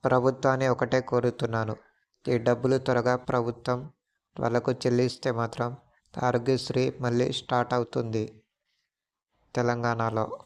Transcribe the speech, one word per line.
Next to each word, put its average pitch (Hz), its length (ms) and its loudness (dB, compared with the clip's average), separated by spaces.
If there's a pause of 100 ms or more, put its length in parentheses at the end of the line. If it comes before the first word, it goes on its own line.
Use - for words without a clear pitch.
ప్రభుత్వాన్ని 131 640 2
ఒకటే 123 320 2 (100)
కోరుతున్నాను, 117 640 -2 (500)
ఈ 127 140 0
డబ్బులు 123 400 2
త్వరగా 123 440 2
ప్రభుత్వం 120 560 -2 (580)
వాళ్ళకు 120 440 0
చెల్లిస్తే 123 520 0
మాత్రం 117 380 -4 (440)
ఆరోగ్యశ్రీ 127 720 0 (160)
మళ్ళీ 120 320 0
స్టార్ట్ 123 420 -2
అవుతుంది 117 500 -2 (1300)
తెలంగాణలో. 117 720 0 (200)